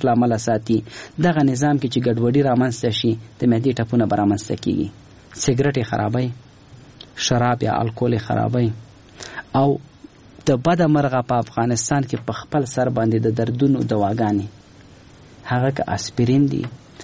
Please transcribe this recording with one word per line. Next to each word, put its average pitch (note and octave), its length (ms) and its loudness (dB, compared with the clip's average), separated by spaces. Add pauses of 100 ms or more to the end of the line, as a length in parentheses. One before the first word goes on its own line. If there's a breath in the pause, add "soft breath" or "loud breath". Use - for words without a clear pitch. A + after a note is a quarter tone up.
له B2 80 4
امله A#2 240 2
ساتي، A2+ 420 0 (400 loud breath)
دغه D#3+ 320 2
نظام C#3+ 280 2
کې B2+ 100 -2
چې A#2 180 -2
ګډوډي A#2+ 420 2
رامنځته B2 420 0
شي، A2+ 220 0 (280 loud breath)
د - 100 -2
معدې A#2 280 2
ټپونه A#2 280 0
به G2+ 100 0
رامنځته G#2 380 0 (100)
کیږي. F#2+ 240 -2 (540)
سګرټ C#3 360 2
یې A#2 120 0
خرابوي، A2+ 380 -2 (880)
شراب A#2+ 460 0
یا A2 100 0 (100)
الکول A#2 320 -2
یې A#2 120 -2
خرابوي A2+ 440 0 (840 loud breath)
او C3+ 140 4 (800)
د D3+ 40 4 (160)
بده E3+ 200 4
مرغه C#3+ 360 2
په B2+ 120 -2
افغانستان A#2+ 680 0
کې B2 140 -4 (100)
په A#2+ 60 -4
خپل - 300 -4 (120)
سر B2+ 140 0
باندې A2+ 300 0
د A2+ 100 0 (100)
دردونو B2+ 420 2
دواګانې، G#2+ 680 0 (960)
هغه B2+ 260 0
که C#3 120 -4 (120)
اسپرین B2+ 520 2
دي، C#3 180 -4 (400 loud breath)